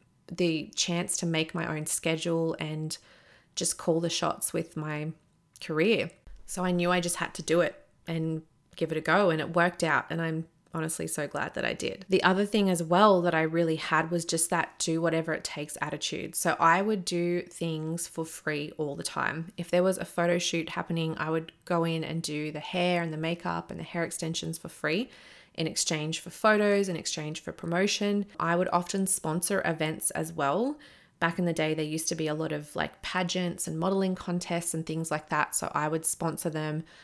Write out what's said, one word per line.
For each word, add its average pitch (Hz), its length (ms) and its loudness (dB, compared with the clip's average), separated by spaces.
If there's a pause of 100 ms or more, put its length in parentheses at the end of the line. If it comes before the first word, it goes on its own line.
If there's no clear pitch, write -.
(280)
the 170 480 0
chance - 420 -2
to - 80 -2
make 160 280 0
my 170 140 -4
own 156 200 -4
schedule 165 720 0
and 156 400 -4 (560)
just - 240 -2
call 165 220 2
the 170 100 0
shots - 440 0
with 165 240 -4
my 156 340 -4 (480)
career. 165 500 4 (360)
So 185 180 -4
I 180 80 2
knew 175 180 4
I 180 120 4
just 175 160 0
had - 160 -4
to - 100 -10
do 170 160 4
it 165 160 2 (320)
and 160 360 -2 (340)
give 156 160 -2
it 156 40 0
a 151 40 -2
go, 180 280 6
and 156 120 2
it 165 140 -4
worked 175 280 4
out, 151 260 2
and 165 120 -2
I'm 160 240 -2 (280)
honestly 160 340 -2
so 151 180 -4
glad - 280 -4
that - 100 -2
I - 80 0
did. - 380 -6
The 190 120 4
other 190 240 4
thing 202 240 2
as 170 140 2
well 185 380 8
that 175 120 2
I 160 100 4
really 160 340 2
had 160 340 0
was 170 140 0
just 160 240 0
that - 280 -2
do 165 240 0
whatever 160 300 2
it - 140 -4
takes - 340 -6
attitude. 151 560 -6
So - 240 2
I 165 220 6
would 202 240 0
do 175 380 0
things 160 640 -4
for 160 180 -6
free 151 520 -6
all 147 200 -4
the 170 40 -10
time. 151 540 -4
If - 160 -6
there 180 120 4
was 185 140 4
a - 60 -6
photo 175 340 0
shoot 170 320 -2
happening, 165 480 -2
I 156 120 -2
would 160 240 -2 (100)
go 170 220 2
in 165 180 -2
and 165 180 -4
do 151 300 -4
the 151 80 -8
hair 175 420 0
and 160 120 -2
the 151 40 -4
makeup 170 540 -4
and 165 80 -8
the 160 60 -8
hair 170 180 -2
extensions 165 540 -4
for - 100 -12
free 165 420 -2 (440)
in 165 120 -2
exchange 156 540 -2
for - 100 -12
photos, 208 600 4
in 170 80 -2
exchange 151 440 -6
for 160 120 -8
promotion. 202 720 0 (120)
I 170 200 2
would 180 160 2
often 190 340 0
sponsor 180 560 0
events 160 480 -2
as 160 220 -4
well. 170 440 0 (440)
Back 170 180 0
in 175 60 2
the 170 80 2
day, 156 200 2
there 156 120 0
used 156 240 -2
to 170 60 -2
be 156 120 -2
a 151 60 0
lot 156 180 -2
of, 147 240 -8
like, - 260 -2
pageants 180 640 -2
and 160 140 -4
modeling 190 360 2
contests 175 580 -2
and 160 120 -4
things 160 240 -4
like 151 200 -4
that. 151 260 0
So - 180 -2
I 151 140 0
would 160 180 -2
sponsor - 440 -2
them, 156 340 -2 (200)